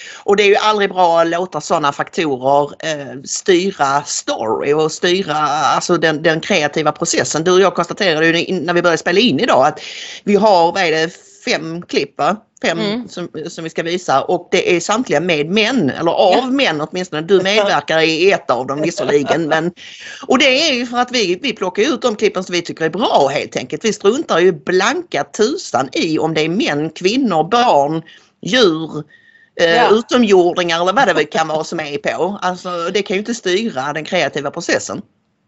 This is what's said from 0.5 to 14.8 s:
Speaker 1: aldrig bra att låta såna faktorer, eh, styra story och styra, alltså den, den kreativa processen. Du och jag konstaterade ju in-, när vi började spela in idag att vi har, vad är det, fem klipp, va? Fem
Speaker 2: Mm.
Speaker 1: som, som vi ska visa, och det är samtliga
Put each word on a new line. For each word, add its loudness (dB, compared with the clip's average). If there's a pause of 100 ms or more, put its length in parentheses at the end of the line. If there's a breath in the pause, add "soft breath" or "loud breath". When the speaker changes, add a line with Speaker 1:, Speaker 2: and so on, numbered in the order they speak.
Speaker 1:
aldrig 0
bra 2
att 4
låta -4
såna 0
faktorer, 0 (160)
eh, -8
styra 0
story -2
och 2
styra, -2
alltså 0
den, 0
den 2
kreativa 0
processen. -2
Du 2
och 6
jag 2
konstaterade 0
ju 2
in-, -4
när -4
vi 4
började 2
spela 0
in 2
idag 4
att -2 (440 loud breath)
vi 2
har, 4
vad -2
är 0
det, 0 (360)
fem -4
klipp, -4
va? 0 (260)
Fem -2
Speaker 2:
Mm. -4
Speaker 1:
som, -10 (200)
som -12
vi -8
ska -6
visa, 0
och -2
det 2
är 0
samtliga 0